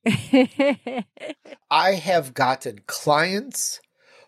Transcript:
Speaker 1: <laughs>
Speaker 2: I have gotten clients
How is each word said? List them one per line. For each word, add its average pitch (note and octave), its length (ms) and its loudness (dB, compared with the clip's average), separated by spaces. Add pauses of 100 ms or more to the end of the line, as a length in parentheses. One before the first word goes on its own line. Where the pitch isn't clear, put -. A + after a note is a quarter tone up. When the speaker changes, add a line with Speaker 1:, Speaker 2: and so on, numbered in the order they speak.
Speaker 1:
<laughs> C4 1000 0 (680)
Speaker 2:
I F3 220 4
have D#3+ 400 -2
gotten B2+ 540 -2
clients F#3 920 -2 (460)